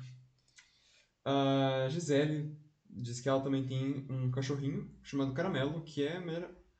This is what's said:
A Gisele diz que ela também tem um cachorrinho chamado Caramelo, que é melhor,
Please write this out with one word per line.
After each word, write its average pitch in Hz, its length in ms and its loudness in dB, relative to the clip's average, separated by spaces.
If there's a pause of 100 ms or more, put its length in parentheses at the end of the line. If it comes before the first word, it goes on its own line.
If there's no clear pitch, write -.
(1200)
A 135 680 4
Gisele 151 640 2 (360)
diz 120 300 -8
que 135 80 -4
ela 135 140 4
também 135 240 0
tem 135 440 -2
um 127 220 0
cachorrinho 139 580 -2 (140)
chamado 135 300 -2
Caramelo, 156 500 0
que - 200 -4
é 165 160 -2
melhor, 170 320 -6 (280)